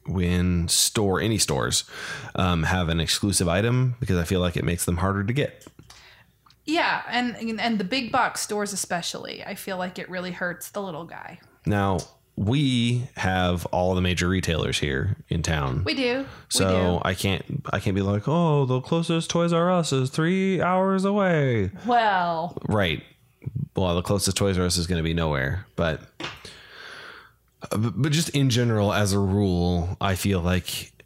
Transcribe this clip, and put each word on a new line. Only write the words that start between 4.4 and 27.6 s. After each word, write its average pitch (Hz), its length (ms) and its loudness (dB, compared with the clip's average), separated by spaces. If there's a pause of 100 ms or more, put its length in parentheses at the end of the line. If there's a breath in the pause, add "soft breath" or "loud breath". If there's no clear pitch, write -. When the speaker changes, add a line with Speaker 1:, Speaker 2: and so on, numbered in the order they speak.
Speaker 1:
like 90 160 0
it - 80 -2
makes 85 200 0
them 87 140 0
harder 98 260 0
to 107 80 -2
get. - 320 -4 (1000 loud breath)
Speaker 2:
Yeah, 294 420 0
and, 240 280 -2 (240)
and 226 180 0
the 196 60 0
big 247 280 -2
box 233 280 0
stores 208 320 -4
especially, - 720 -6
I 196 100 -10
feel 190 240 -8
like 180 200 -6
it 175 120 -10
really 180 220 -6
hurts 175 380 -6
the 208 120 -6
little 170 220 -8
guy. - 360 -16 (260)
Speaker 1:
Now, 98 320 2 (380)
we 123 800 0
have 90 500 0
all 90 280 0
the 90 60 2
major 87 280 2
retailers 90 500 0
here 73 380 -2 (120)
in 82 140 -2
town. 76 420 0
Speaker 2:
We 311 100 -2
do. 247 280 0
We 277 40 -8 (220 loud breath)
Speaker 1:
So - 500 2
Speaker 2:
do. - 100 -2
Speaker 1:
I 92 60 0
can't, - 560 -4
I - 100 -2
can't 98 140 -2
be 98 80 0
like, 101 240 0
"Oh, 151 380 2
the 127 160 0
closest 165 500 -2
Toys 170 220 2
R 170 180 2
Us 170 220 2
is 131 180 0
three 185 500 2
hours 185 440 2
away." 156 680 2 (160)
Speaker 2:
Well. 185 720 2 (100)
Speaker 1:
Right. - 340 2 (760)
Well, 90 180 2
the 87 80 2
closest 98 340 0
Toys 98 220 2
R 90 60 2
Us 90 120 2
is 85 100 -2
gonna 85 160 0
be 82 120 0
nowhere, 76 520 -2 (100)
but, 82 240 -2 (1700 loud breath)